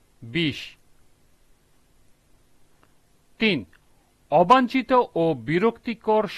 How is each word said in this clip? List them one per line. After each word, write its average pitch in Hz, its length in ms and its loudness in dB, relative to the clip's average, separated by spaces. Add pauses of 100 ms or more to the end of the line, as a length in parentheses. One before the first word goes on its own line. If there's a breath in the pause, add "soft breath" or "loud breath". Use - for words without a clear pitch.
(220)
বিশ। 127 540 -6 (2500)
তিন, 185 260 0 (640)
অবাঞ্ছিত 233 600 2 (220)
ও 165 200 0
বিরক্তিকর 214 880 -2 (140)